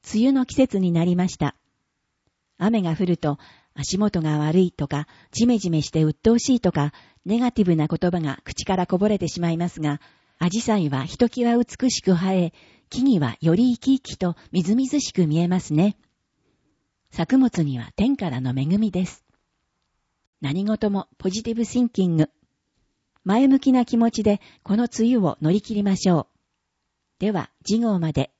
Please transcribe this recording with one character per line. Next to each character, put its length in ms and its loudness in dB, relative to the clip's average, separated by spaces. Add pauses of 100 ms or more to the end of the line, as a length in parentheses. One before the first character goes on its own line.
(100)
梅 180 2
雨 40 4
の 140 2
季 80 -14
節 240 2
に 120 2
な 140 0
り 120 2
ま 120 0
し 80 -8
た。 180 -4 (1080)
雨 160 0
が 140 -2
降 120 -2
る 100 0
と、 220 -4 (360)
足 240 -6
元 240 0
が 160 0
悪 220 2
い 100 2
と 160 -6
か、 220 -6 (240)
ジ 140 0
メ 120 2
ジ 120 -4
メ 120 0
し 80 -8
て 140 0
鬱 160 -2
陶 180 4
し 160 0
い 60 0
と 100 2
か、 220 -2 (320)
ネ 160 -2
ガ 100 0
テ 120 -2
ィ 20 4
ブ 100 2
な 140 0
言 220 -2
葉 100 -4
が 240 -6
口 200 -12
か 120 -2
ら 100 -2
こ 120 -2
ぼ 100 2
れ 100 0
て 80 -4
し 140 -8
ま 100 0
い 60 -2
ま 120 -4
す 120 -10
が、 200 -4 (380)
ア 100 0
ジ 120 -2
サ 180 0
イ 100 0
は 160 -4
ひ 140 -12
と 100 4
き 160 -4
わ 120 2
美 340 -2
し 120 -6
く 100 2
映 20 6 (220)
え、 160 0 (360)
木 300 2
々 80 0
は 140 -4
よ 160 2
り 160 2
生 80 -4
き 200 0
生 140 -16
き 20 -14
と 200 -4 (160)
み 100 0
ず 140 0
み 100 0
ず 140 -2
し 120 -10
く 140 2
見 120 0
え 100 0
ま 100 0
す 160 -4
ね。 220 2 (1120)
作 260 -2
物 280 2
に 160 -4
は 160 -12
天 200 0
か 140 -6
ら 100 -6
の 100 -2
恵 160 -2 (120)
み 140 0
で 140 -2
す。 180 -18 (1160)
何 240 -4
事 240 -2
も 200 -2 (100)
ポ 120 -4
ジ 120 -8
テ 100 -6
ィ 40 -4
ブ 80 -2
シ 160 -2
ン 80 2
キ 180 0
ン 100 0
グ。 140 2 (920)
前 240 2
向 100 6
き 140 2
な 120 4
気 120 -2
持 160 4
ち 100 -4
で 180 2 (220)
こ 140 -2
の 80 0
梅 320 0
雨 0 -
を 240 0
乗 100 2
り 120 2
切 120 -10
り 80 -2
ま 140 0
し 140 0
ょ 220 2
う。 60 -20 (800)
で 140 -2
は、 180 -6 (140)
次 160 0
号 180 0
ま 140 -2
で。 280 -2